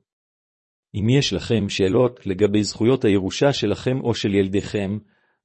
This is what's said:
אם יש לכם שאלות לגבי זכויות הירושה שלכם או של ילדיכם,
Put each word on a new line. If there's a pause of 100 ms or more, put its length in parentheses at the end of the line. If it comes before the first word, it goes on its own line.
(960)
אם
יש
לכם
שאלות
לגבי
זכויות
הירושה
שלכם
או
של
ילדיכם, (480)